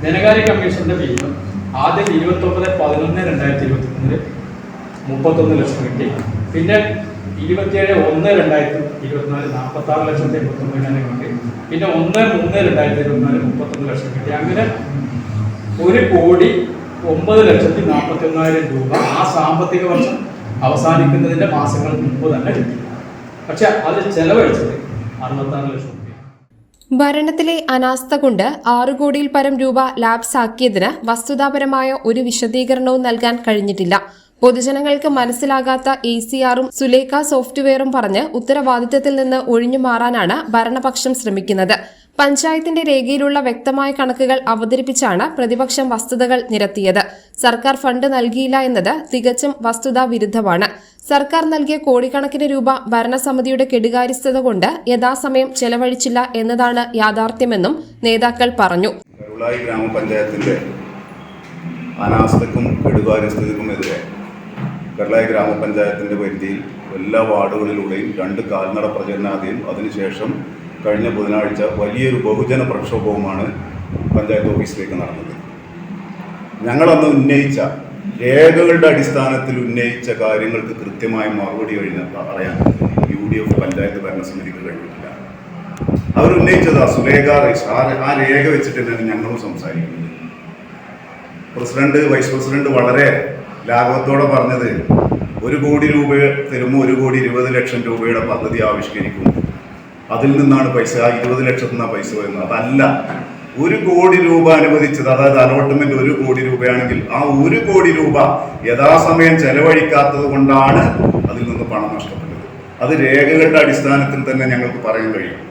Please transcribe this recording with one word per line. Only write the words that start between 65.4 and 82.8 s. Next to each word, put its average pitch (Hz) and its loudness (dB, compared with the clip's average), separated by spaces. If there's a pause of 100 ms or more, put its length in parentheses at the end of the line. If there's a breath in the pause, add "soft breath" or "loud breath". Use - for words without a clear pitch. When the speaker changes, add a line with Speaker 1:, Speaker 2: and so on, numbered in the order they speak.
Speaker 3:
പരിധിയിൽ 95 -6 (400)
എല്ലാ 107 0
വാർഡുകളിലൂടെയും 104 -2 (120)
രണ്ട് 95 -4 (100)
കാൽനട 98 -4 (100)
പ്രചരണാദിയും 98 -6 (120)
അതിനുശേഷം 101 -8 (240)
കഴിഞ്ഞ 107 0
ബുധനാഴ്ച 104 -2 (180)
വലിയൊരു 123 0
ബഹുജന 123 0
പ്രക്ഷോഭവുമാണ് 101 -4 (720)
പഞ്ചായത്ത് 107 0
ഓഫീസിലേക്ക് 98 -4
നടന്നത്. 85 -10 (1300)
ഞങ്ങളന്ന് 151 6
ഉന്നയിച്ച, 139 4 (600)
രേഖകളുടെ 165 6
അടിസ്ഥാനത്തിൽ 135 2 (100)
ഉന്നയിച്ച 120 -4 (120)
കാര്യങ്ങൾക്ക് 110 -2
കൃത്യമായ 107 -4 (120)
മറുപടി 107 -4
കഴിഞ്ഞ 95 -6 (160)
പറയാൻ 92 -6 (560)